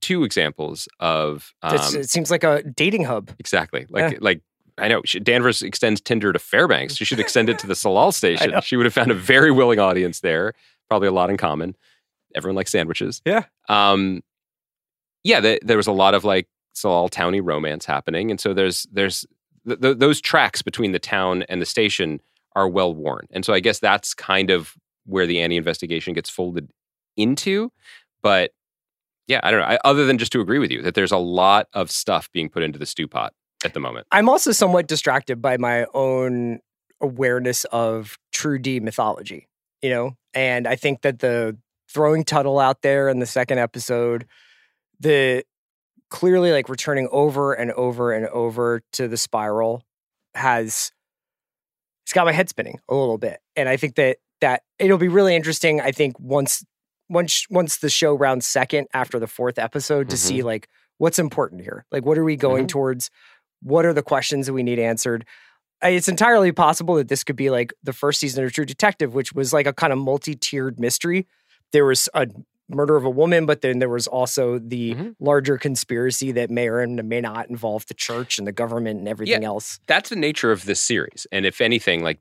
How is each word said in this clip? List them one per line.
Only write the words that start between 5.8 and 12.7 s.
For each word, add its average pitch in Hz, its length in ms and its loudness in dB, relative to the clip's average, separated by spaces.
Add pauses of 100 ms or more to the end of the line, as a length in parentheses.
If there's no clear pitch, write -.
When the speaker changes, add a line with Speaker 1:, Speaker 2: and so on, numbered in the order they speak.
Speaker 1:
Tinder 104 320 0
to - 60 -2
Fairbanks. 101 580 0
She 107 80 -6
should 110 160 -2
extend 113 300 2
it 113 100 -2
to - 60 -12
the 98 100 -4
Salal 107 320 4
Speaker 2:
<laughs> - 0 -
I - 20 2
Speaker 1:
Station. 92 420 2
Speaker 2:
know. - 80 0
Speaker 1:
She - 160 -2
would 120 100 4
have 113 80 0
found 123 160 2
a 110 40 2
very 131 380 6
willing 123 260 6
audience 92 420 2
there. 87 340 -2 (340)
Probably 101 200 2
a 92 40 2
lot 92 180 2
in 101 60 0
common. 82 400 -2 (580)
Everyone 95 220 -4
likes 95 160 -4